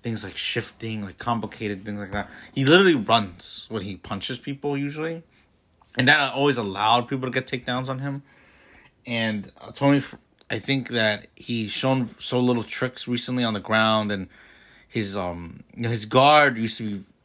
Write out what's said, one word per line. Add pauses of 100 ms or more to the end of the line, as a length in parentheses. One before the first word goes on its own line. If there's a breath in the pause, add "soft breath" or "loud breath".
things
like
shifting,
like,
complicated
things
like
that." (240 loud breath)
He
literally
runs
when
he
punches
people
usually. (760 soft breath)
And
that
always
allowed
people
to
get
takedowns
on
him. (840 soft breath)
And,
uh,
Tony,
F-, (340)
I
think
that
he's
shown
so
little
tricks
recently
on
the
ground,
and (580 loud breath)
his,
um, (100)
you
know,
his
guard
used
to
be (200)